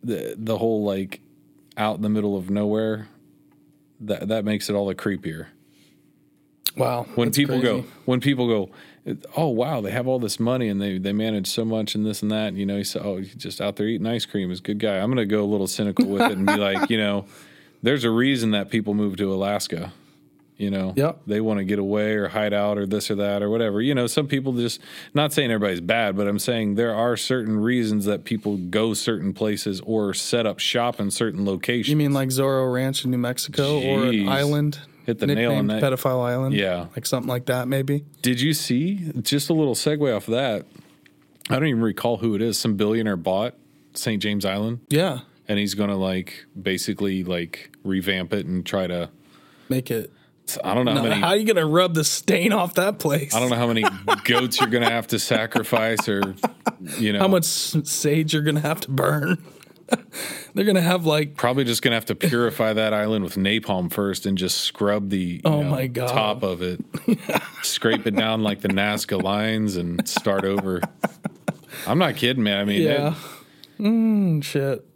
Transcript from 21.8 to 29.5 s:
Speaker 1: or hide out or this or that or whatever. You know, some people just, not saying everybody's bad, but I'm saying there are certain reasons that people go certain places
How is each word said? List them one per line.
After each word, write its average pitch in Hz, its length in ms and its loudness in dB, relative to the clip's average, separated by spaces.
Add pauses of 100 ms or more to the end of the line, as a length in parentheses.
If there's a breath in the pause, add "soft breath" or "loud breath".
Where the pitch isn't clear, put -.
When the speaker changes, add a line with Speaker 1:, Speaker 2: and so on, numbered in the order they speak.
Speaker 1:
or 104 140 0
hide 104 260 -2
out 101 240 2
or 101 80 -2
this 98 240 -2
or 107 60 0
that 101 260 0
or 104 80 0
whatever. 110 320 0
You 139 140 2
know, 123 100 2
some 143 220 -2
people 135 260 -2
just, 120 260 -2 (360 loud breath)
not 143 180 2
saying 139 180 2
everybody's 101 300 0
bad, 104 340 2
but 101 120 0
I'm 101 120 0
saying 110 360 0
there 113 200 0
are 117 220 2
certain 110 420 0
reasons 107 460 2
that 101 180 0
people 104 340 -2
go 104 360 0
certain 98 400 -2
places 101 480 -2